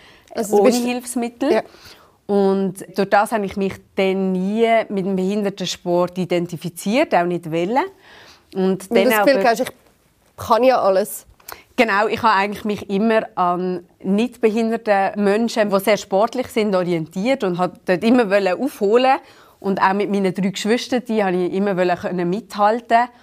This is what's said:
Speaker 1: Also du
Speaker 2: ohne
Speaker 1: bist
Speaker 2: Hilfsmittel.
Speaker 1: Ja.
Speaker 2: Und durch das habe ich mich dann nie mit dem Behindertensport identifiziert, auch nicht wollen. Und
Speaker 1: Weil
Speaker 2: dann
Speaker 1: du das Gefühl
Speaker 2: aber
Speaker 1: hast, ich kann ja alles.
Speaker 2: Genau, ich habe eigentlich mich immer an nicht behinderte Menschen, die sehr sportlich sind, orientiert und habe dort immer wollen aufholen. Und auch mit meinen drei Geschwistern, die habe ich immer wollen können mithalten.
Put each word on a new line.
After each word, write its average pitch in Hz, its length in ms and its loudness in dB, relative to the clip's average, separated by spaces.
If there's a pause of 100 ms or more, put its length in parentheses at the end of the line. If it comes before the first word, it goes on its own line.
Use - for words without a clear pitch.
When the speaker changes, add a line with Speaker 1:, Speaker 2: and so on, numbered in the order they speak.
(340)
Speaker 1:
Also 208 220 -2
du 202 60 6
Speaker 2:
ohne 208 100 6
Speaker 1:
bist 240 120 0
Speaker 2:
Hilfsmittel. 247 680 -4
Speaker 1:
Ja. 220 100 2 (640)
Speaker 2:
Und 196 580 0 (120)
durch 196 140 -2
das 214 200 2
habe 208 160 -2
ich 190 100 -10
mich 196 180 -2 (200)
dann 190 380 0
nie 202 360 0 (200)
mit 196 180 -4
dem 196 80 -2
Behindertensport 185 1040 -2
identifiziert, 180 960 -2
auch 175 120 2
nicht 175 240 -4
wollen. 190 340 -2 (720)
Und 190 340 -2
Speaker 1:
Weil 233 140 2
Speaker 2:
dann - 0 -
Speaker 1:
du 254 60 4
das 214 140 2
Gefühl 262 160 4
Speaker 2:
aber 240 100 4
Speaker 1:
hast, 226 100 0
ich 254 100 -4 (680)
kann 226 280 0
ja 254 160 4
alles. 190 460 0 (500)
Speaker 2:
Genau, 214 320 2
ich 220 140 -4
habe 220 120 4
eigentlich 196 320 0
mich 208 240 -6
immer 220 320 2 (140)
an 180 480 -2 (180)
nicht 214 400 -2
behinderte 220 760 0
Menschen, 208 540 0
die 196 100 2
sehr 208 160 2
sportlich 226 520 -2
sind, 214 260 0
orientiert 180 680 -2
und 185 140 -2
habe 180 300 -4
dort 185 180 0
immer 233 240 4
wollen 185 340 0
aufholen. 254 540 2 (440)
Und 196 200 -2
auch 190 140 2
mit 202 160 -2
meinen 190 240 0
drei 190 160 -2
Geschwistern, 233 580 -2
die 220 160 0
habe 185 120 0
ich 180 180 -2
immer 196 240 0
wollen 180 180 0
können 180 320 -4
mithalten. 226 800 0 (140)